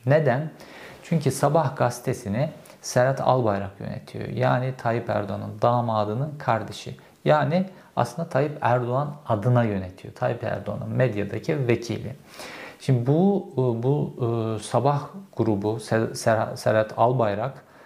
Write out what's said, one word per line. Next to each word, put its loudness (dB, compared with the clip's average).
Neden? 4
Çünkü 2
Sabah 2
gazetesini -2
Serhat 2
Albayrak 2
yönetiyor. -10
Yani 0
Tayyip -2
Erdoğan'ın -4
damadının 0
kardeşi. -4
Yani 2
aslında -2
Tayyip 0
Erdoğan 0
adına 4
yönetiyor. -4
Tayyip -4
Erdoğan'ın -6
medyadaki 0
vekili. -2
Şimdi 2
bu, 4
bu, 0
e, -2
Sabah 2
grubu, 0
Ser-, 0
Ser-, 0
Serhat 2
Albayrak 2